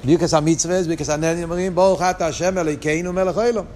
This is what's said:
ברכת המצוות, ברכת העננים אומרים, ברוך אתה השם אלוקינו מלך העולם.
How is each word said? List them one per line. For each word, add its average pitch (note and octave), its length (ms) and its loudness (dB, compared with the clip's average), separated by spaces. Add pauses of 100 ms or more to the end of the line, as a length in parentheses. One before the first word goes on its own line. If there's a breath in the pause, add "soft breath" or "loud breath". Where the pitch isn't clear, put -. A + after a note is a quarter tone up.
ברכת E3 280 2
המצוות, E3 540 2
ברכת D#3 220 -4
העננים E3 360 -2
אומרים, F3+ 300 -4
ברוך F3+ 280 4
אתה F3+ 240 0
השם E3 320 -2
אלוקינו D#3+ 540 -2
מלך F#3 260 0
העולם. A3+ 260 0 (120)